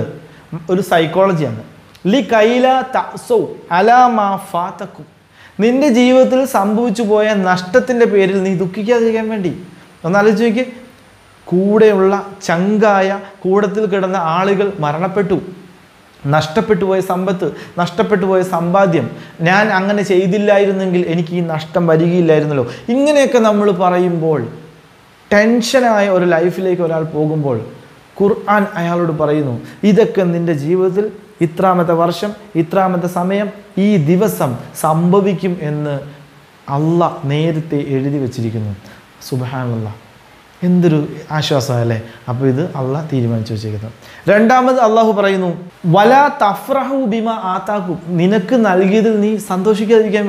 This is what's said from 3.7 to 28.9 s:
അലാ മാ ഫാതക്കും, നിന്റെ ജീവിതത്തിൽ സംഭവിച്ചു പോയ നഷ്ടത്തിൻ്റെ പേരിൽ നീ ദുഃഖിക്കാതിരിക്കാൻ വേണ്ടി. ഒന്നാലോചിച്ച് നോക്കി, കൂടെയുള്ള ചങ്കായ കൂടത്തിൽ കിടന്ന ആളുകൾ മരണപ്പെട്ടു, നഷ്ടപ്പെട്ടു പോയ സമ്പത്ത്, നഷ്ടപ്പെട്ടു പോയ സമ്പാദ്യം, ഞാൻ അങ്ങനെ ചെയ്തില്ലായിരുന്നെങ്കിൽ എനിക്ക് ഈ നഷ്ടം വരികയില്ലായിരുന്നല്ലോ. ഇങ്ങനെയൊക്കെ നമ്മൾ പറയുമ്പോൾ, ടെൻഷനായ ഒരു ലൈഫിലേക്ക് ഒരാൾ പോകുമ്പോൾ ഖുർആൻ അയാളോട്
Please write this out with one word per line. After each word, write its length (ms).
അലാ 260
മാ 100
ഫാതക്കും, 560
നിന്റെ 340
ജീവിതത്തിൽ 440
സംഭവിച്ചു 520
പോയ 200
നഷ്ടത്തിൻ്റെ 640
പേരിൽ 320
നീ 160
ദുഃഖിക്കാതിരിക്കാൻ 720
വേണ്ടി. 180
ഒന്നാലോചിച്ച് 400
നോക്കി, 180
കൂടെയുള്ള 640
ചങ്കായ 600
കൂടത്തിൽ 480
കിടന്ന 260
ആളുകൾ 320
മരണപ്പെട്ടു, 540
നഷ്ടപ്പെട്ടു 540
പോയ 100
സമ്പത്ത്, 380
നഷ്ടപ്പെട്ടു 480
പോയ 100
സമ്പാദ്യം, 540
ഞാൻ 180
അങ്ങനെ 220
ചെയ്തില്ലായിരുന്നെങ്കിൽ 1000
എനിക്ക് 280
ഈ 120
നഷ്ടം 400
വരികയില്ലായിരുന്നല്ലോ. 720
ഇങ്ങനെയൊക്കെ 460
നമ്മൾ 180
പറയുമ്പോൾ, 560
ടെൻഷനായ 720
ഒരു 180
ലൈഫിലേക്ക് 540
ഒരാൾ 160
പോകുമ്പോൾ 440
ഖുർആൻ 420
അയാളോട് 420